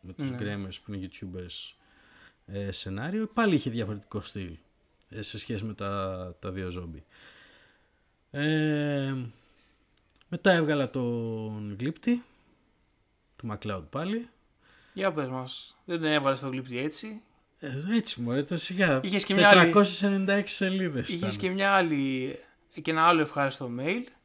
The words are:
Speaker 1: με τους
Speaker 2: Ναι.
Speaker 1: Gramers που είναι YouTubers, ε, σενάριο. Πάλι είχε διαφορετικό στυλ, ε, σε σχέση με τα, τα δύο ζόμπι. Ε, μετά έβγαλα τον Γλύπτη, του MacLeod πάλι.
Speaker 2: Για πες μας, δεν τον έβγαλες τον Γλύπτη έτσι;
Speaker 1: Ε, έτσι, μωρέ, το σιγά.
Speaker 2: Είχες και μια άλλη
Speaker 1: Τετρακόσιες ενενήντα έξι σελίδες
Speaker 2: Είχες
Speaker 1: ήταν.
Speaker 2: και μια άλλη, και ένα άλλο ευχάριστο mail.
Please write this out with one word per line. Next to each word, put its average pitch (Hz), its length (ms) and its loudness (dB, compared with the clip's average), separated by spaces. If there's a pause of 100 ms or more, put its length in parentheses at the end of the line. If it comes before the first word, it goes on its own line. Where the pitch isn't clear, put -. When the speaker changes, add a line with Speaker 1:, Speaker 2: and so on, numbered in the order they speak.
Speaker 1:
με 92 120 -16
τους 135 180 -6
Speaker 2:
Ναι. 127 100 -8
Speaker 1:
Gramers 101 340 -6 (100)
που 107 80 -12
είναι 95 160 -8
YouTubers, 90 680 -12 (720)
ε, 101 260 -6
σενάριο. 147 540 -4
Πάλι 214 280 2
είχε 143 160 0
διαφορετικό 107 500 -6
στυλ, 90 360 -10 (540)
ε, 107 120 -12
σε 104 160 -6
σχέση 107 260 -6
με 107 100 -6
τα, 95 640 -6
τα 95 120 -8
δύο 92 200 -6
ζόμπι. 85 340 -10 (1300)
Ε, 147 840 0 (1120)
μετά 185 240 4
έβγαλα 151 380 4
τον 110 880 -4
Γλύπτη, 196 440 -2 (1120)
του 117 120 -10 (100)
MacLeod 98 320 -6
πάλι. 202 380 -6 (640)
Speaker 2:
Για 190 200 -2
πες 147 160 -4
μας, 127 560 -10
δεν 170 160 -4
τον 156 100 0
έβγαλες 139 300 2
τον 135 100 -6
Γλύπτη 127 280 -6
έτσι; 208 420 -6 (400)
Speaker 1:
Ε, 143 120 -8 (180)
έτσι, 220 320 0
μωρέ, 120 200 0
το 156 140 -4
σιγά. 170 460 2
Speaker 2:
Είχες 196 220 0
και 190 100 -2
μια 196 140 10
άλλη 202 100 12
Speaker 1:
Τετρακόσιες 180 440 6
ενενήντα 196 300 2
έξι 202 220 0
σελίδες 185 540 -2
Speaker 2:
Είχες 190 80 0 (180)
Speaker 1:
ήταν. - 20 -6
Speaker 2:
και 185 140 -2
μια 196 200 2
άλλη, 143 680 2 (440)
και 160 80 -2
ένα 160 120 2
άλλο 170 180 8
ευχάριστο 139 580 -2
mail. 180 240 -2 (220)